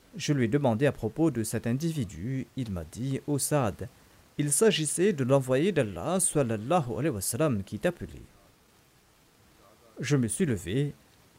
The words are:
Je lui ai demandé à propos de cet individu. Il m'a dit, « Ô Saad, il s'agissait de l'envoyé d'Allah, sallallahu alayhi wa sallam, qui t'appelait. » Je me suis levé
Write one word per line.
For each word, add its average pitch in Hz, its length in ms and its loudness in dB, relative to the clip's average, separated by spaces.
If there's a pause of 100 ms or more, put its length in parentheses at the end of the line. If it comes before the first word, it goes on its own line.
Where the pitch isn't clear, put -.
(160)
Je 156 160 0
lui 127 140 2
ai - 20 4
demandé 131 380 2
à 127 60 4
propos 151 380 0
de 117 140 -2
cet 110 220 -4
individu. 131 800 -4 (100)
Il 117 160 -6
m'a 85 120 -6
dit, « 131 440 -6
Ô 147 100 0
Saad, 120 500 0 (480)
il 147 140 0
s'agissait 180 600 2
de 135 100 -2
l'envoyé 135 480 4
d'Allah, 127 480 0
sallallahu 120 800 0
alayhi 147 160 0
wa 101 60 -6
sallam, 127 420 0
qui 107 160 -8
t'appelait. » - 480 -4 (1700)
Je 143 160 2
me 120 100 2
suis 180 200 0
levé 120 460 -2 (460)